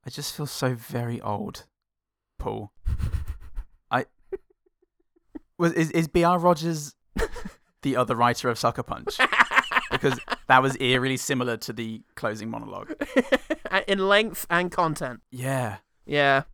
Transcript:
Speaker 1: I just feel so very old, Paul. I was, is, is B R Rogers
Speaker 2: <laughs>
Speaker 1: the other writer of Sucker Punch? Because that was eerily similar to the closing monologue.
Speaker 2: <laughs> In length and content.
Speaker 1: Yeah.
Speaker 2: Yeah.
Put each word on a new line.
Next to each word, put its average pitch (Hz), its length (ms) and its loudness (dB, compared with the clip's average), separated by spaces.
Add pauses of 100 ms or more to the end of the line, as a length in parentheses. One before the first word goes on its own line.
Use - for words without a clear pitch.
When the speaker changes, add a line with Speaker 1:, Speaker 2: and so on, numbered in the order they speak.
Speaker 1:
I 123 40 -10
just - 240 -10
feel 151 140 -6
so 131 260 -2
very 120 460 -4
old, 104 460 -6 (720)
Paul. 107 320 -6 (1200)
I 127 140 0 (1500)
was, 170 160 2
is, 160 180 2
is 165 160 2
B 170 160 2
R 175 160 4
Rogers 165 560 2 (440)
Speaker 2:
<laughs> - 420 -14
Speaker 1:
the 131 160 0
other 123 180 2
writer 120 340 2
of 117 80 0
Sucker 117 260 0
Punch? - 340 -6 (720)
Because 131 260 2 (300)
that 131 160 10
was 135 160 2
eerily 131 380 2
similar 123 400 -2
to 113 160 -10
the 113 280 -8 (140)
closing 107 340 -4
monologue. 110 440 -10 (480)
Speaker 2:
<laughs> - 460 -2
In 196 200 2
length 208 420 2
and 175 220 0
content. 156 580 -2
Speaker 1:
Yeah. 127 480 -4 (280)
Speaker 2:
Yeah. 139 380 4 (100)